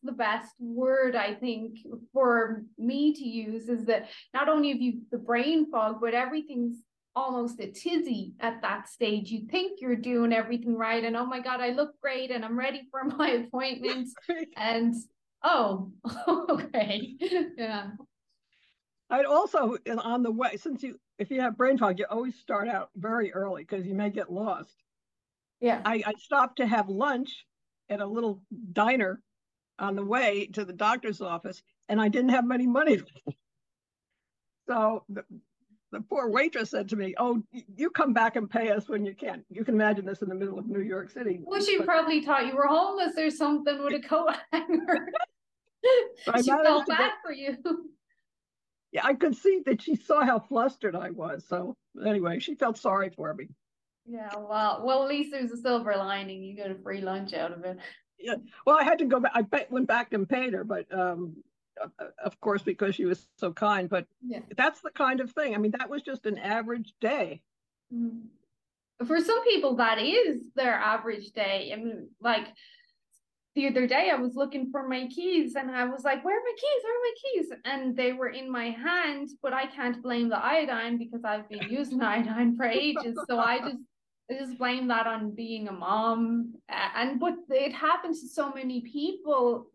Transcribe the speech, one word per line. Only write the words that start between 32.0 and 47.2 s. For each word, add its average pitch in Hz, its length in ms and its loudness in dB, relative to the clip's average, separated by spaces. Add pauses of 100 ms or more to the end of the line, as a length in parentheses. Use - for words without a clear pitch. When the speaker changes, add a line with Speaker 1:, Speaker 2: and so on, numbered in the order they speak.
Speaker 2:
I 214 80 4
didn't 247 220 4
have 247 200 4
any 254 160 2
money. 254 340 4 (260)
<laughs> 147 100 -8 (1300)
So 220 400 2
the, 202 160 -10 (680)
the 208 120 -8
poor 247 280 -2
waitress 254 400 2
said 202 200 -4
to 220 60 -2
me, 190 220 -4
"Oh, 240 240 2 (100)
y-, 247 120 -14 (120)
you 320 140 0
come 285 220 2
back 226 240 4
and 208 120 -2
pay 226 220 2
us 208 180 0
when 208 160 -2
you 196 80 -4
can." - 380 -8
You 214 140 -6
can 240 100 2
imagine 214 320 4
this 196 160 -6
in 190 60 -2
the 185 80 -4
middle 196 200 -4
of 208 120 -8
New 202 120 -2
York 190 300 -6
City. 190 320 -4
Speaker 1:
Well, 392 180 -2
she 403 180 2
Speaker 2:
But 339 80 0
Speaker 1:
probably 320 380 4
thought 269 220 2
you 262 80 -4
were 285 140 4
homeless 349 500 2
or 311 100 2
something 294 540 0
with 285 120 0
a - 140 -6
coat 320 220 2 (120)
<laughs> - 100 -16
hanger. 330 560 0 (1120)
Speaker 2:
So 320 100 -2
I 240 100 6
Speaker 1:
She 254 100 4
Speaker 2:
managed 311 160 6
Speaker 1:
felt 294 180 6
Speaker 2:
to 311 60 0
Speaker 1:
bad 311 60 4
Speaker 2:
get 494 140 2 (120)